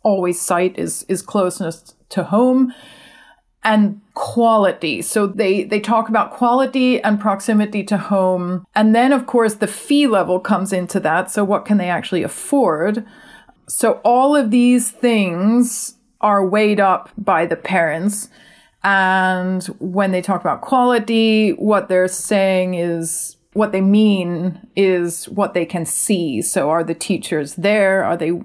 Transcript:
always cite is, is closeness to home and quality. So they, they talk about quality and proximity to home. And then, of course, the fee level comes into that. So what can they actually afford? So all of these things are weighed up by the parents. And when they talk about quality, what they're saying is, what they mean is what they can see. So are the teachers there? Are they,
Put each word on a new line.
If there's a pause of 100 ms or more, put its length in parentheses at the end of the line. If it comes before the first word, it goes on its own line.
always
cite
is,
is
closeness (140)
to
home (880)
and (140)
quality.
So
they,
they
talk
about
quality
and
proximity
to
home. (100)
And
then,
of
course,
the
fee
level
comes
into
that.
So
what
can
they
actually
afford? (640)
So
all
of
these
things (280)
are
weighed
up
by
the
parents. (560)
And (140)
when
they
talk
about
quality,
what
they're
saying
is, (180)
what
they
mean (160)
is
what
they
can
see.
So
are
the
teachers
there?
Are
they, (120)